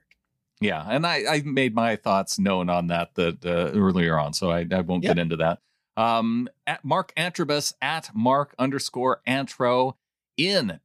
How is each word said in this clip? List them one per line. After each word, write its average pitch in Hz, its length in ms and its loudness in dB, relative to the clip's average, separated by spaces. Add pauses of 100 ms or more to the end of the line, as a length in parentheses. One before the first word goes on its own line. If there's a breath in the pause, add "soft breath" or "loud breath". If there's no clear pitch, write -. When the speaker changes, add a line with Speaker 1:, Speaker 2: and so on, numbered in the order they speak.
(600)
Speaker 1:
Yeah, 87 280 0
and 143 200 0
I, 151 200 0
I 151 160 2
made 131 300 2
my 117 220 2
thoughts 98 420 0
known 95 320 2
on 87 180 0
that, 85 280 -2
that, 85 280 0
uh, 87 320 0
earlier 87 440 4
on, 73 140 -2
so 90 180 -2
I, 85 200 -2
I 92 100 2
won't 87 220 -2
Speaker 2:
Yep. 85 120 0
Speaker 1:
get 87 60 0
into 82 160 -2
that. 80 220 0 (380)
Um, 113 500 0 (200)
at - 180 -6
Mark 165 320 -2
Antrobus, 147 640 -2
at 156 320 -4
Mark 127 460 0
underscore 131 640 -2
Antro, 127 720 0 (420)
in 165 480 0